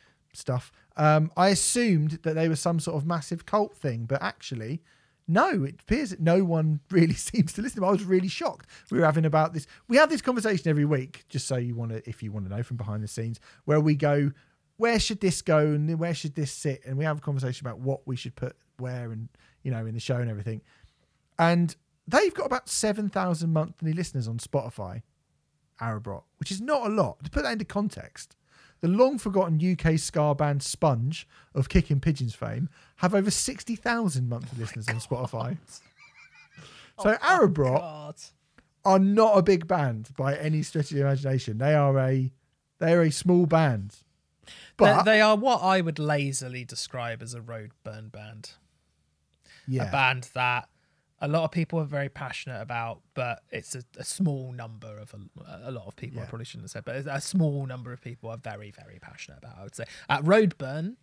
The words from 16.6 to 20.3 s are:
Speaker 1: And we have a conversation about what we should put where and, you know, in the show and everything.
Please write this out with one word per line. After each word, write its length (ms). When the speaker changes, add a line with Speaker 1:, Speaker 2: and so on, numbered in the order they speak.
Speaker 1:
And 120
we 80
have 120
a 40
conversation 440
about 140
what 280
we 80
should 200
put 200
where 340
and, 180
you 80
know, 140
in 80
the 60
show 180
and 120
everything. 320